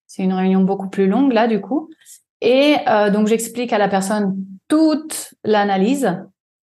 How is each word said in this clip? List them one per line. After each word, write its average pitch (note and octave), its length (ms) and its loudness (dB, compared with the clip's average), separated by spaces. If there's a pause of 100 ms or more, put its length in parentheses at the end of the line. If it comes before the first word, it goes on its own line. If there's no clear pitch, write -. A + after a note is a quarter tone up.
C'est - 160 -12
une F#3 100 0
réunion F#3+ 300 2
beaucoup G3 260 -2
plus G3 200 0
longue, B3+ 240 2
là, A3+ 140 2
du G#3+ 140 0
coup. D#4 300 -6 (500)
Et, C#4 360 4 (120)
euh, G#3 220 2
donc, G#3+ 160 2
j'explique A#3 460 -2
à G#3+ 60 0
la G3+ 100 2
personne G3 480 -2 (320)
toute D#4 640 -2 (100)
l'analyse G3+ 760 0 (480)